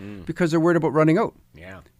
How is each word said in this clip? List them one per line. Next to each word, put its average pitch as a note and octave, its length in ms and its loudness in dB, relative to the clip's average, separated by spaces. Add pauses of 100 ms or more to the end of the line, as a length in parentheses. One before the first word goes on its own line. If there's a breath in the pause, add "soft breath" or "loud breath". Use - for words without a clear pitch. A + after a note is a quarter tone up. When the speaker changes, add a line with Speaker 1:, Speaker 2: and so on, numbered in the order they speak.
Speaker 1:
Mm. F#2+ 240 -14
Speaker 2:
because E3 260 -2
they're E3 80 2
worried E3 160 4
about D3+ 160 0
running D#3 260 4
out. A3+ 160 -2 (220)
Speaker 1:
Yeah. F#2 240 -18 (200)